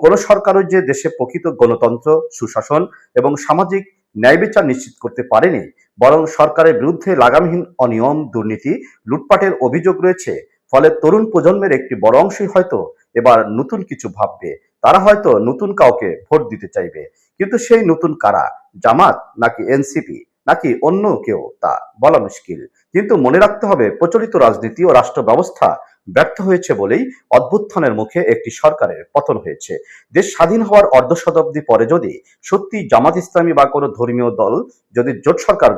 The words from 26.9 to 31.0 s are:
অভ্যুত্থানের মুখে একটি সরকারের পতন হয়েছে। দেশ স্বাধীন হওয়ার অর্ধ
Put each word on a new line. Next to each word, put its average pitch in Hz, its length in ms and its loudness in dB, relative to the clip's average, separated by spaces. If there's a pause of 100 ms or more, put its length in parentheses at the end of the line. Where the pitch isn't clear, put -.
অভ্যুত্থানের 143 640 0
মুখে 110 260 -4 (120)
একটি - 180 -4
সরকারের 101 500 -2 (120)
পতন 143 260 -2
হয়েছে। 90 340 -12 (420)
দেশ 175 180 2
স্বাধীন 190 300 0
হওয়ার 202 300 4
অর্ধ 127 220 4